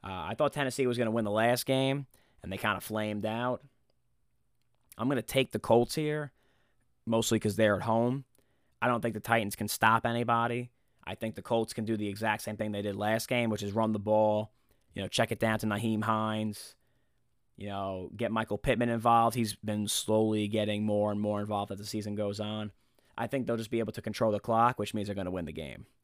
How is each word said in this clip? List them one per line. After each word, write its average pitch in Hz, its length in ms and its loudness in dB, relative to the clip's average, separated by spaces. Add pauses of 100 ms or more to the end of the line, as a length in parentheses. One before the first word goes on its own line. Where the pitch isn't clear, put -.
Uh, 92 260 -8
I 104 60 -4
thought 147 180 2
Tennessee 135 340 0
was 120 120 0
gonna 113 120 2
win 113 140 2
the 104 60 -2
last 117 360 2
game, 135 400 0 (360)
and 90 100 -8
they 95 60 -6
kinda 101 220 0
flamed 107 440 -4
out. 120 400 -2 (1300)
I'm 117 100 -2
gonna 131 140 -2
take - 300 0
the 135 80 -4
Colts 120 340 4
here, 151 380 -4 (760)
mostly 113 320 2
'cause 104 160 0
they're 107 220 6
at 90 60 -4
home. 120 420 0 (580)
I 120 60 4
don't 120 120 2
think 117 140 -2
the 104 60 -4
Titans 113 340 2
can 104 140 -4
stop 113 360 4
anybody. 120 680 0 (340)
I 95 100 -8
think 110 220 -6
the 101 60 -12
Colts 113 300 0
can 113 120 -4
do 110 120 0
the 104 120 -2
exact 107 340 -2
same 107 140 -8
thing 107 160 -2
they 101 100 -4
did 101 140 -2
last 107 320 0
game, 120 200 2
which 104 140 -2
is 101 100 -4
run 110 200 2
the 107 60 -2
ball, 107 540 2 (400)
you - 80 -8
know, 98 80 -4
check - 240 0
it 110 60 -4
down 110 220 2
to 110 60 -4
Nyheim 107 360 0
Hines, 110 720 -2 (840)
you 101 100 -12
know, 98 480 -6
get 107 160 -2
Michael 110 280 -2
Pittman 120 300 2
involved. 117 460 4
He's 113 220 -2
been 104 320 -4
slowly 107 600 2
getting 107 360 0
more 104 260 2
and 104 100 -2
more 104 200 0
involved 104 320 -4
as 98 60 -8
the 104 80 -12
season 104 280 -6
goes 101 260 -2
on. 107 320 -6 (440)
I 117 100 -4
think 131 200 -2
they'll 117 100 0
just 113 140 -6
be 117 80 0
able 110 160 0
to 110 80 -8
control 110 280 0
the 104 80 2
clock, 117 400 2
which - 160 -6
means 104 140 -2
they're 101 60 -4
gonna 95 160 -4
win 90 160 -4
the 82 60 -10
game. 78 340 -12 (180)